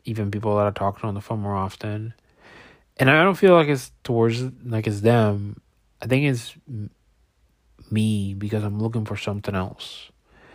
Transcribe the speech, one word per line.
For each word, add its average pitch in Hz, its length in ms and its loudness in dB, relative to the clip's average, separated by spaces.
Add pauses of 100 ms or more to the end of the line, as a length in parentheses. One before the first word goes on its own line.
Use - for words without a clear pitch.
even 107 240 -4
people 104 280 -2
that 104 100 2
I 101 40 -2
talk 98 280 -4
to 113 80 -6
on 101 80 -4
the 101 60 -8
phone 110 180 -6
more 101 160 -4
often. 107 580 -6 (840)
And 131 120 4
I 156 140 6
don't 196 120 4
feel 190 180 8
like 160 140 6
it's 139 240 -2 (120)
towards, 117 380 2 (220)
like, 113 220 -4
it's 104 160 -2
them. 104 600 2 (400)
I 117 60 -8
think 131 180 2
it's 127 280 -2 (140)
m-, 107 240 -10 (1000)
me, 107 440 0
because 104 300 -4
I'm 104 160 -4
looking 113 260 -2
for 107 120 -8
something 101 380 -6
else. - 540 -8 (460)